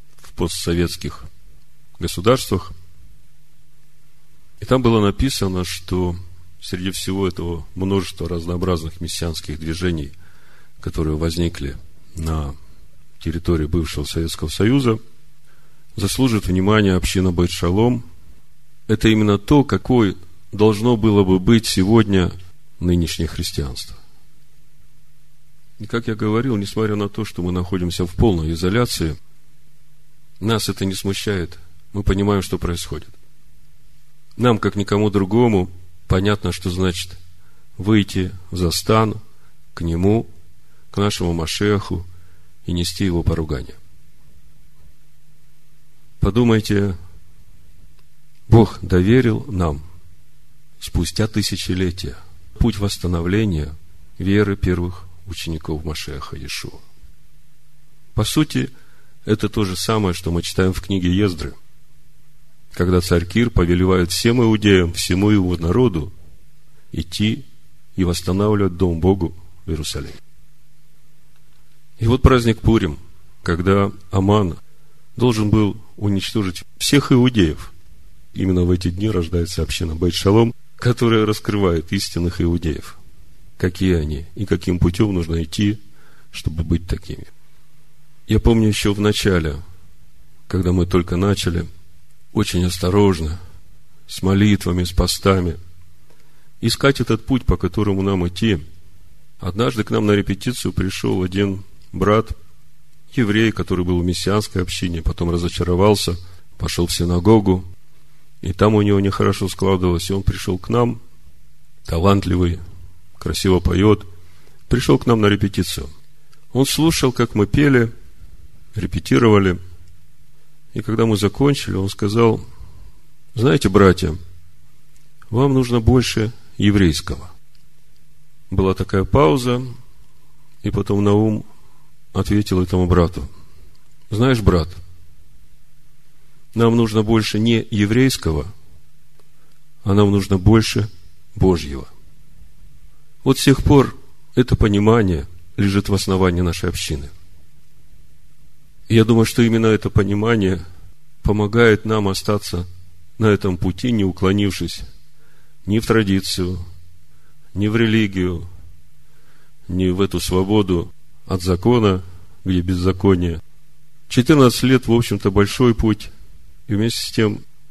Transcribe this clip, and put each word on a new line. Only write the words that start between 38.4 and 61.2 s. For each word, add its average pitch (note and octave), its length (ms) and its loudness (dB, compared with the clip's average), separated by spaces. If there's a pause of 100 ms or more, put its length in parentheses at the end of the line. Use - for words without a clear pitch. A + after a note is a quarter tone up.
за F2+ 220 2
стан A2 480 2 (520)
к - 100 -8
нему, F2 440 2 (640)
к - 60 -6
нашему G2 360 0
Машеху F2+ 720 0 (600)
и F2+ 60 -4
нести F2 320 -2
его F2 180 2
поругание. D#2 540 -2 (2500)
Подумайте, G#2 760 4 (1500)
Бог G#2+ 340 6
доверил G#2+ 640 4
нам E2+ 340 -2 (1000)
спустя - 480 -2
тысячелетия F#2 880 -2 (420)
путь G#2+ 200 2
восстановления F2 920 0 (460)
веры G2 380 2
первых F2+ 480 -2 (220)
учеников D#2+ 580 -6
Машеха D2 520 -8
Иешуа. - 440 -10 (1300)
По G#2+ 100 2
сути, C3 460 0 (560)
это G#2+ 240 0
то G#2 160 0
же F#2 100 -4
самое, G#2+ 380 0
что - 180 -4
мы E2+ 80 2
читаем F#2 320 2
в - 80 -2
книге F2+ 340 2
Ездры, F#2 400 0 (1160)